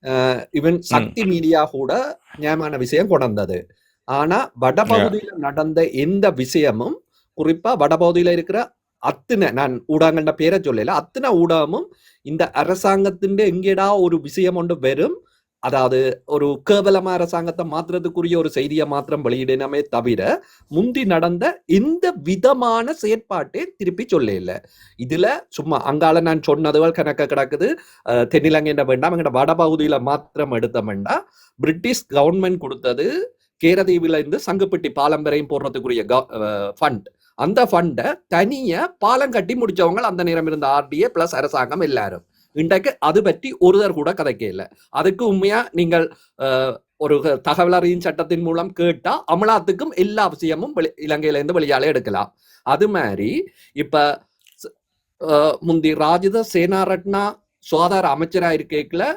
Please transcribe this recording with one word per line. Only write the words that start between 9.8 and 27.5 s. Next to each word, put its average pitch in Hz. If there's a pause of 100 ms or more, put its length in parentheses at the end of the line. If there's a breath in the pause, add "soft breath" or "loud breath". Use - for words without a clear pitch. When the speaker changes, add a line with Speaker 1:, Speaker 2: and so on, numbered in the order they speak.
Speaker 1:
ஊடகங்கள்ட 156
பேரை 165
சொல்லல, 127
அத்தனை 247
ஊடகமும் 170 (400 soft breath)
இந்த 160
அரசாங்கத்தின் 190
எங்கேடா 190
ஒரு 170
விஷயம் 180
ஒன்று 170
வரும், 139 (460)
அதாவது 131
ஒரு 143
கேவலமா 196
அரசாங்கத்தை 170
மாத்துறதுக்குரிய 170
ஒரு 165
செய்தியை 147
மாத்திரம் 143
வெளியிடணுமே 131
தவிர, 120 (480 soft breath)
முந்தி 240
நடந்த 175
எந்த 311
விதமான 233
செயற்பாட்டை 220
திருப்பி 185
சொல்லல. 98 (480 soft breath)
இதுல 156 (220)
சும்மா 147
அங்கால 160
நான் 160
சொன்னதுகள் 156
கணக்க 147
கிடக்குது. 143 (400 loud breath)